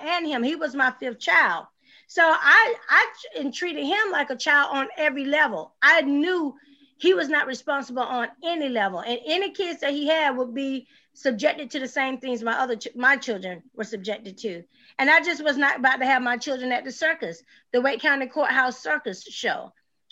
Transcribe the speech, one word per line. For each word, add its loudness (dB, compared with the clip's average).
and -2
him. -2
He 0
was -6
my 2
fifth -8
child. 2
So 2
I, 6
I 6
t-, -6
and -4
treated -4
him 0
like -2
a -6
child 2
on 0
every 0
level. 0
I 6
knew 0
he 4
was 0
not 0
responsible -4
on -4
any -2
level, -2
and -6
any -2
kids -6
that -2
he -4
had 2
would -4
be -6
subjected -2
to -6
the -6
same -4
things -6
my 0
other -2
ch-, -12
my 4
children -8
were -8
subjected -10
to. -8
And 4
I 8
just -2
was 0
not 0
about 2
to -2
have 4
my -2
children -6
at -4
the -10
circus, -4
the 2
Wake 0
County 2
Courthouse 0
Circus -4
show. -6